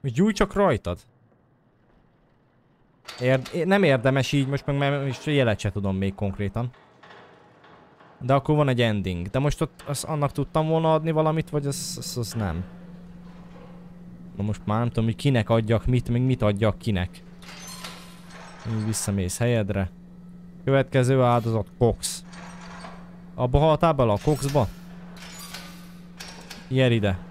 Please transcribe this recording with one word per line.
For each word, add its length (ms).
Gyújt 340
csak 180
rajtad. 460
Érd-, 340
é-, 120
nem 180
érdemes 480
így 160
most, 180
meg, 120
mert 280
most 200
jelet 340
se 120
tudom 240
még 200
konkrétan. 560
De 100
akkor 220
van 120
egy 140
ending. 460
De 120
most 220
ott 260
az, 160
annak 280
tudtam 360
volna 260
adni 180
valamit, 380
vagy 160
az, 340
az, 180
az 160
nem? 300
Na 80
most 220
már 140
nem 80
tudom, 180
hogy 100
kinek 340
adjak 360
mit, 240
meg 120
mit 200
adjak 360
kinek. 460
Így 180
visszamész 520
helyedre. 520
Következő 580
áldozat, 460
Cox. 480
Abba 240
haltál 340
bele 180
a 60
Coxba? 500
Gyere 260
ide. 260